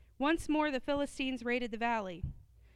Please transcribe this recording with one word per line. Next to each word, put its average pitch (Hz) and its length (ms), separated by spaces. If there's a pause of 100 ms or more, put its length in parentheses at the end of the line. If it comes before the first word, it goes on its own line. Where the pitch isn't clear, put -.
(180)
Once 311 300
more, 302 220
the 262 100
Philistines 277 640
raided 240 260
the 226 60
valley. 208 480 (520)